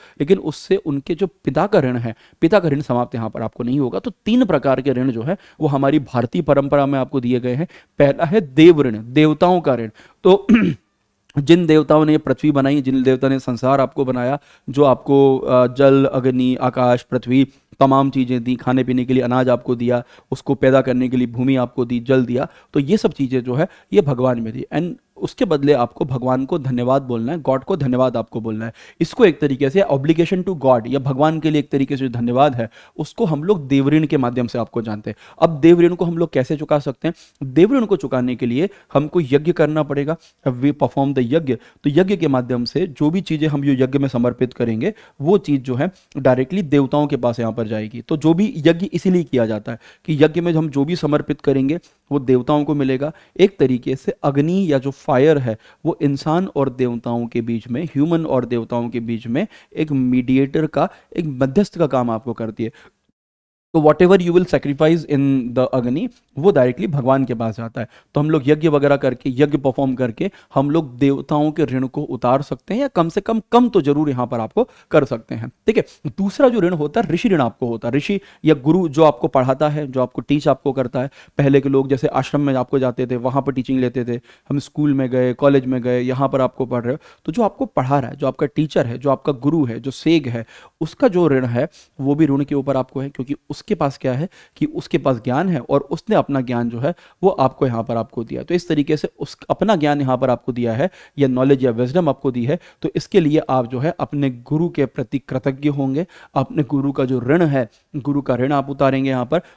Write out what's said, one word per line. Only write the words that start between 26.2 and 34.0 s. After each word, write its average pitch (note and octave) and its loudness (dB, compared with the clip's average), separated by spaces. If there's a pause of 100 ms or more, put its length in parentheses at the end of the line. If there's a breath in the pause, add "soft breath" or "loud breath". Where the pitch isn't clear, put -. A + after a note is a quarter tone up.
को F3 -4
धन्यवाद C3 0
बोलना A#2+ -4
है, F3 -8
गॉड C3 -2
को G3 -2
धन्यवाद B2+ 0
आपको A2+ -6
बोलना A2 -6
है। A#2 -10 (280 loud breath)
इसको G#3+ 2
एक E3+ 4
तरीके C3+ 0
से F#3+ 2
obligation E3 0
to F#3+ -4
God B2 2
या C3 -2
भगवान C#3+ 0
के D#3 0
लिए D3+ 2
एक C#3+ -8
तरीके C#3 -2
से C3 -4
जो - -
धन्यवाद A#2+ 2
है A#2 -4 (300 soft breath)
उसको G3 -6
हम D#3 -2
लोग F3 -2
देव C3+ 2
ऋण D#3 2